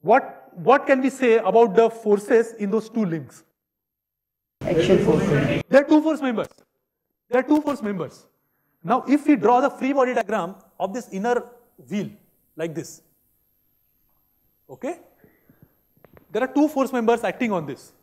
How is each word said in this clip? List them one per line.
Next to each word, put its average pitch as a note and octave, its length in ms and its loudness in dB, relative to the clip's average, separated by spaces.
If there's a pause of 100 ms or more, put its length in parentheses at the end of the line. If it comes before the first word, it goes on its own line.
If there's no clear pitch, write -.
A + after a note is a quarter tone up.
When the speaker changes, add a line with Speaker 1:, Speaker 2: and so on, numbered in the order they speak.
Speaker 1:
what, - 540 0
what A#3 320 2
can C4+ 140 2
we C4 100 0
say A3+ 280 2
about G#3 360 2
the A3+ 160 6
forces A3+ 640 0
in G3+ 160 -6
those G#3+ 180 -2
two A3 160 -2
links? D#3+ 380 -8 (1200)
Speaker 2:
Action F3 440 2
force. D#3 200 2 (440)
Speaker 1:
There C4+ 120 6
are D4 80 -4
two D#4 140 6
force D#4 180 -2
members. A3+ 280 -4 (800)
There B3 120 0
are B3+ 40 -4
two D4+ 180 2
force D4 200 -6
members. F#3+ 440 -8 (580)
Now, B3 240 -2
if C#4+ 180 0
we D4 80 6
draw A#3+ 260 4
the C#4 100 0
free C4 220 -6
body B3+ 220 0
diagram G3+ 420 -4 (220)
of F#3+ 140 -6
this A#3+ 180 -10
inner A3+ 320 -2 (460)
wheel F3 220 -6 (460)
like D#3+ 180 -8
this, - 280 -14 (1700)
okay? B3+ 300 -12 (1300)
There G#3+ 100 -4
are B3+ 60 -4
two C#4+ 180 0
force C4+ 260 -2
members A#3 300 0
acting G#3+ 300 -4
on E3 140 -6
this - 260 -16 (100)